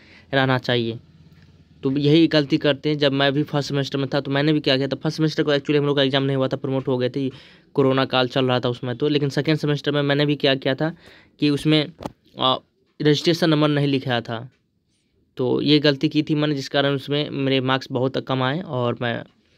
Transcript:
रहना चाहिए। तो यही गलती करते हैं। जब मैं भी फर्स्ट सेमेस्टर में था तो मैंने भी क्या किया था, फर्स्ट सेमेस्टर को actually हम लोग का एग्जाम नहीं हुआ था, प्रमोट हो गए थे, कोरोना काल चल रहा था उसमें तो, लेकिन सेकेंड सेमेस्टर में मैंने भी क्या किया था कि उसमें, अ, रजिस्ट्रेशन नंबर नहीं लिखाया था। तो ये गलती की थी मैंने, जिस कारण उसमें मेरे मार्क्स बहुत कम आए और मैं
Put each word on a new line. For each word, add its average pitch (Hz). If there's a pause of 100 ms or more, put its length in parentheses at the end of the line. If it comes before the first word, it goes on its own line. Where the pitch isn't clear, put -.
(340)
रहना 131
चाहिए। 117 (840)
तो 135
यही 147
गलती 151
करते 147
हैं। 151
जब 143
मैं 139
भी 147
फर्स्ट 147
सेमेस्टर 139
में 135
था 143
तो 139
मैंने 143
भी 147
क्या 139
किया 135
था, 135
फर्स्ट 156
सेमेस्टर 156
को 151
actually 143
हम 143
लोग 143
का 143
एग्जाम 135
नहीं 139
हुआ 131
था, 131
प्रमोट 131
हो 127
गए 123
थे, 135 (460)
कोरोना 135
काल 127
चल 135
रहा 127
था 123
उसमें 123
तो, 143
लेकिन 147
सेकेंड 151
सेमेस्टर 147
में 147
मैंने 143
भी 147
क्या 139
किया 135
था 160 (420)
कि 147
उसमें, 151 (460)
अ, 127 (460)
रजिस्ट्रेशन 156
नंबर 151
नहीं 143
लिखाया 131
था। 120 (880)
तो 127
ये 147
गलती 147
की 151
थी 151
मैंने, 151
जिस 135
कारण 139
उसमें 143
मेरे 135
मार्क्स 131
बहुत 131
कम 131
आए 131
और 123
मैं 117 (340)